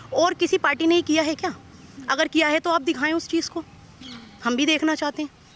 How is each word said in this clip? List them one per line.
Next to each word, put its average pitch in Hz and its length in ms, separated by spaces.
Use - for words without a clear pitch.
और 349 220
किसी 359 240
पार्टी 294 280
ने 339 160
किया 311 200
है 302 120
क्या? 349 200
अगर 302 180
किया 302 200
है 302 120
तो 339 100
आप 330 120
दिखाएं 285 300
उस 330 160
चीज़ 330 220
को, 330 140
हम 240 120
भी 285 100
देखना 311 280
चाहते 294 280
हैं, 294 80